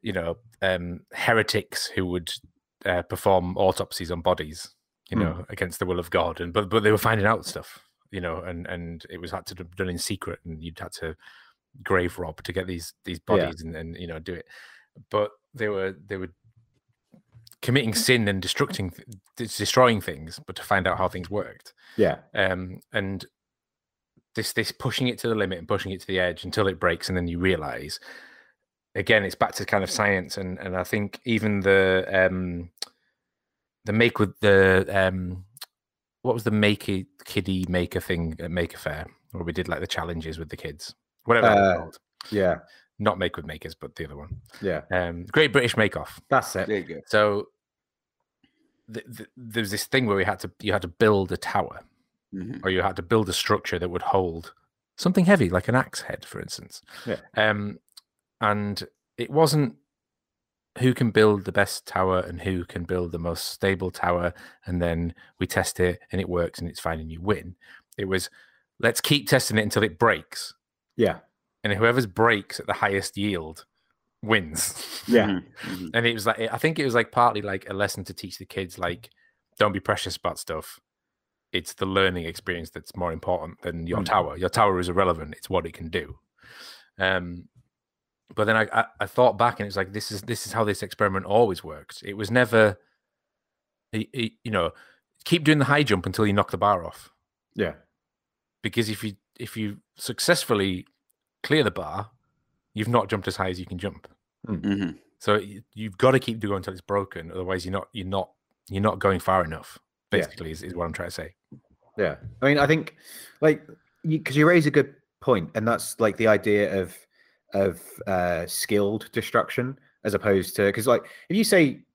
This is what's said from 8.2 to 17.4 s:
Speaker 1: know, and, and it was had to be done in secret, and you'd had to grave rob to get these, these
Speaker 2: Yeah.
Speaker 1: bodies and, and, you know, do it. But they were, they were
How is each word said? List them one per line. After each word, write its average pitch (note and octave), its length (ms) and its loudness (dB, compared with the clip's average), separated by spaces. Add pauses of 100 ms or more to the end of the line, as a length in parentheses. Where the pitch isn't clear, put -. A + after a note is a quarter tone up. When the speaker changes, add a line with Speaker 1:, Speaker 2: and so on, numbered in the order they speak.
Speaker 1:
know, E2+ 160 -6
and, E2+ 300 -10
and E2+ 420 -10
it F2 100 -12
was F2 120 -10
had F#2+ 160 -8
to F#2+ 80 -14
be F#2 80 -14 (120)
done F#2 140 -2
in F2 80 -4
secret, - 480 -8
and D#2+ 180 -12
you'd E2 160 -12
had E2 140 -12
to D#2+ 240 -10 (640)
grave F2+ 380 0
rob E2 240 -8
to F2 100 -10
get F#2 140 -4
these, F2 260 -10 (100)
these E2+ 240 -10
Speaker 2:
Yeah. G2 180 2
Speaker 1:
bodies E2 160 -8
and, D#2+ 140 -10
and, E2 220 -12
you F2 100 -10
know, E2 120 -10
do F2 140 -10
it. - 140 -12 (640)
But G#2 220 0 (240)
they A2 140 -2
were, F#2+ 240 -2 (120)
they G2+ 120 -8
were F#2 120 -8 (1300)